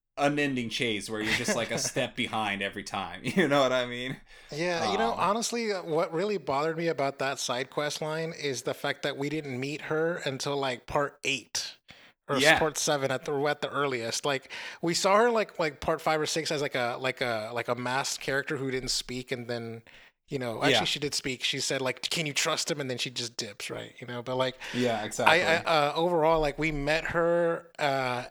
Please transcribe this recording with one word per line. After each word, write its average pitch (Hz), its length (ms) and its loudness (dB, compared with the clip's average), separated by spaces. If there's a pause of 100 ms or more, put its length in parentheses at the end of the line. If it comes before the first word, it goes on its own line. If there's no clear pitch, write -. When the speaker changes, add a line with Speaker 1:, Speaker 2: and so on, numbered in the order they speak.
(180)
Speaker 1:
unending 143 520 2
chase 110 400 -2
where 110 120 -4
you're 110 140 0
just, 123 200 0
like, 113 160 -2
a 113 60 -2
Speaker 2:
<laughs> - 20 0
Speaker 1:
step - 360 -2
behind 107 460 0
every 98 220 -4
time. 92 400 -6
<laughs> - 20 -4
You 156 240 4
know 143 120 6
what 127 120 4
I 123 140 2
mean? 123 340 -6 (300)
Speaker 2:
Yeah, 170 340 -2
you 202 120 2
know, 226 160 2
Speaker 1:
Um, 180 40 -8
Speaker 2:
honestly, 214 560 0
uh, 175 100 -4
what 165 300 0
really 196 240 0
bothered 151 400 0
me 170 100 0
about 139 320 0
that 135 200 -2
side 127 300 -2
quest 147 320 -2
line 160 300 -4
is 143 300 -4
the 139 120 -2
fact - 300 -4
that 139 140 -2
we 139 120 -2
didn't 143 300 -4
meet 143 220 -4
her 160 440 0
until, 139 300 -2
like, 135 320 -4
part 143 380 0
eight - 500 -4 (540)
or 139 80 2
s-, 147 140 8
Speaker 1:
Yeah. - 20 10
Speaker 2:
part 151 240 2
seven 135 340 0
at 127 140 -4
the, 151 80 -2 (120)
at 147 160 0
the 139 80 -2
earliest. 127 560 -2
Like, 139 280 -2 (280)
we 170 120 2
saw 196 240 6
her, 240 140 8
like, 214 280 0
like, 156 220 -2
part 160 200 0
five 156 200 4
or 151 40 0
six 156 240 0
as, 151 120 0
like, 143 140 -2
a, 123 240 0
like, 131 200 -2
a, 113 340 -2
like, 117 140 -2
a 123 80 2
masked 123 480 -2
character 139 320 -2
who 131 160 -2
didn't 127 180 -4
speak, - 440 -4
and 120 160 -6
then, 117 340 -6 (460)
you 143 100 -2
know, 117 240 -4
actually, 120 220 6
Speaker 1:
Yeah. - 20 -2
Speaker 2:
she - 120 -2
did 143 140 -4
speak. 127 300 -4
She 139 160 0
said, 135 220 0
like, 127 280 -2
"Can 165 160 -2
you 143 80 -4
trust 160 380 0
him?" 147 80 -4
And 135 100 -4
then 123 80 -4
she 135 120 -4
just 120 280 -6
dips, 107 320 -8
right? 113 300 -10
You 120 80 -14
know, 120 160 -6
but, 127 140 -2
like, 131 240 0 (100)
Speaker 1:
Yeah, 120 320 2 (220)
Speaker 2:
I, 165 180 6
Speaker 1:
exactly. 160 220 2
Speaker 2:
I, 147 240 4
uh, - 60 -4
overall, 165 460 4
like, 147 180 0
we 156 120 0
met 151 340 0
her, 170 760 2
uh, 131 520 0